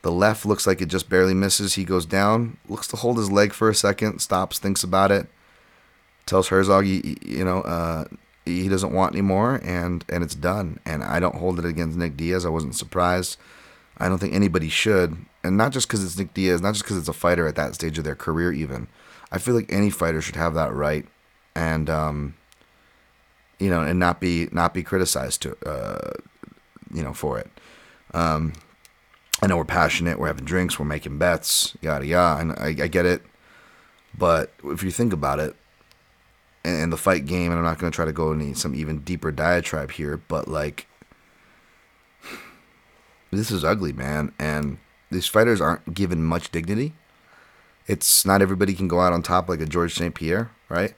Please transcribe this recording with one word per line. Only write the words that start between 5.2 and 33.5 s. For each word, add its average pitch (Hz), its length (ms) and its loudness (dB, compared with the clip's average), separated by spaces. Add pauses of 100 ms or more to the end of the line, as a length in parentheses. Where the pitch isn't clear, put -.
tells 92 220 4
Herzog, 98 400 6
You, 92 340 -2
you 69 240 -4
know, 92 160 0
uh, 82 440 -4 (400)
he 90 220 0
doesn't 95 260 0
want 92 200 2
anymore, 98 500 2
and, 87 460 -2
and 87 140 -2
it's 78 120 -6
done. 87 500 -2
And 73 180 -4
I 62 160 0
don't 90 160 0
hold 87 240 -2
it 82 60 -4
against 82 320 -2
Nick 82 200 -2
Diaz. 85 280 0
I 85 40 0
wasn't 78 260 -2
surprised. 90 640 0 (600)
I 92 120 0
don't 92 80 2
think 92 160 -2
anybody 87 360 2
should. 87 560 2 (180)
And 95 140 2
not 120 140 4
just 135 160 -2
'cause 104 160 -2
it's 85 140 -6
Nick 95 160 -6
Diaz, 90 280 2
not 101 120 0
just 101 120 -4
'cause 98 120 -2
it's 78 100 -4
a 80 60 -4
fighter 85 340 2
at 76 80 -2
that 73 200 -2
stage 80 220 -4
of 80 60 -4
their 71 120 -4
career 82 360 0
even. 65 360 -6 (440)
I 95 60 -4
feel 120 180 0
like 113 160 0
any 101 180 4
fighter 82 320 0
should - 140 -8
have 80 180 0
that 76 200 0
right 73 320 -2 (500)
and, 80 340 0
um, 76 460 -2 (1200)
you 98 100 2
know, 85 120 2
and 82 180 2
not 87 200 2
be, 85 320 0
not 85 220 2
be 90 100 -6
criticized 85 600 -2
to, 65 140 -10 (100)
uh, 50 460 -8 (800)
you 80 100 -4
know, 69 100 -6
for 67 240 -4
it. - 120 -10 (640)
Um, 80 400 0 (880)
I 101 60 4
know 90 100 4
we're 78 80 -2
passionate, 85 540 2
we're 78 80 0
having 67 180 -4
drinks, 87 340 -2
we're 73 60 -2
making 73 320 -6
bets, - 640 0
yada, 73 240 -2
yada, 80 360 4
and 80 120 -2
I, 76 300 -4
I 80 40 -2
get 87 180 2
it. 87 180 2 (920)